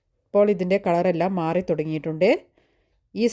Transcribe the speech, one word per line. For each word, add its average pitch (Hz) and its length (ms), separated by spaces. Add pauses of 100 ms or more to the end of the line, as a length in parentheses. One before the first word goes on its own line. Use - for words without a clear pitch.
(260)
അപ്പോൾ 208 280
ഇതിൻ്റെ 185 320
കളറെല്ലാം 175 460 (100)
മാറി 170 280
തുടങ്ങിയിട്ടുണ്ട്. 156 600 (920)
ഈ 240 100